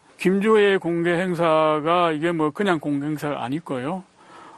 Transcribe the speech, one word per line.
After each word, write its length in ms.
김주애의 600
공개 320
행사가 1000
이게 180
뭐 200
그냥 280
공개 260
행사가 380
아닐 160
거예요. 440